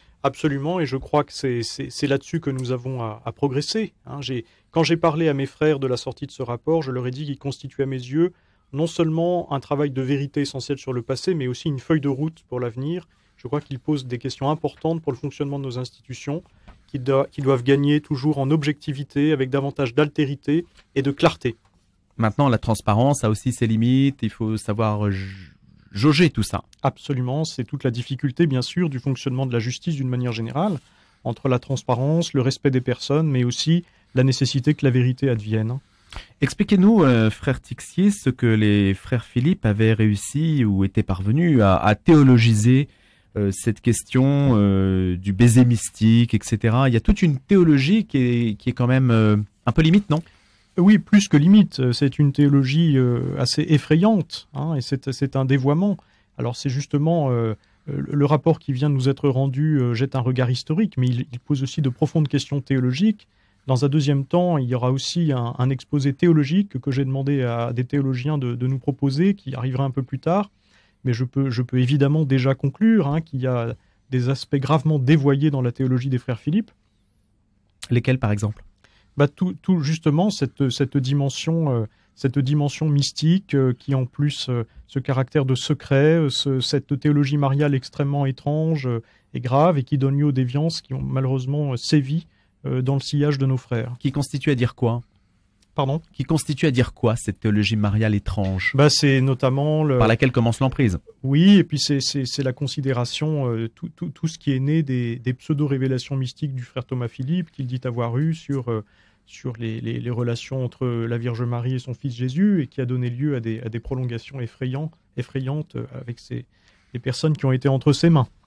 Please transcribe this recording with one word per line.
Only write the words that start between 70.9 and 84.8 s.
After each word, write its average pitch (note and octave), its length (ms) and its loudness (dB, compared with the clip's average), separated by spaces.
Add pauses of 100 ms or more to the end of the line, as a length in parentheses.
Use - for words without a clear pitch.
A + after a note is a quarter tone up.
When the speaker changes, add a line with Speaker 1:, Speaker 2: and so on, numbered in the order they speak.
Speaker 1:
Mais B2+ 80 0
je A#2 120 0
peux, C3+ 260 -2
je A#2+ 140 -2
peux B2+ 160 -2
évidemment C#3 440 2
déjà C3 320 2
conclure, G#3 520 2
hein, D3 120 0
qu'il C#3 220 -8
y C3 60 -2
a A#2+ 280 -2 (340)
des B2+ 200 0
aspects C3+ 260 -4
gravement D3 440 0
dévoyés C#3 520 4
dans C#3 100 -2
la B2 100 -2
théologie B2+ 380 -2
des B2+ 80 0
frères A#2+ 220 -6
Philippe. G3+ 320 -2 (1200)
Speaker 2:
Lesquels, B2+ 300 0
par G#2+ 120 0
exemple ? G#2+ 320 -4 (540)
Speaker 1:
Bah, C#3+ 100 4
tout, F#3 340 -4
tout F3+ 200 0
justement, D#3+ 480 0
cette, C#3 400 -2
cette C3 260 -2
dimension, C#3+ 760 -2
euh, A#2 140 0 (300)
cette C3+ 240 -2
dimension C#3+ 480 -2
mystique, D3+ 640 0
euh, C3 200 2
qui C#3 220 -4
en C3 100 -2
plus, - 420 -4
euh, A#2+ 160 -4 (240)